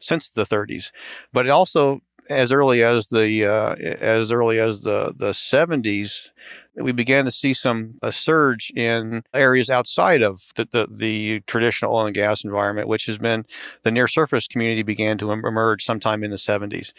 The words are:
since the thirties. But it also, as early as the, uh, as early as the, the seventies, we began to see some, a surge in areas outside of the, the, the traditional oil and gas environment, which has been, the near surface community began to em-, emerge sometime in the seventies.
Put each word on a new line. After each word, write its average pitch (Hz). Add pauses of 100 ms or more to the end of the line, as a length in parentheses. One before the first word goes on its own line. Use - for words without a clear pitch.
since -
the 107
thirties. 104 (400)
But 123
it 135
also, 147 (300)
as 131
early 135
as 117
the, 110
uh, 107
as 110
early 117
as 110
the, 104
the 101
seventies, 113 (500)
we 131
began 131
to 127
see 135
some, 113
a 113
surge 143
in 117 (100)
areas 127
outside 135
of 98 (120)
the, 113
the, 113
the 107
traditional 113
oil 113
and 104
gas 104
environment, 101
which 107
has 107
been, 113 (380)
the 113
near 120
surface 143
community 113
began 107
to 104
em-, 110
emerge 110
sometime 107
in 104
the 98
seventies. 101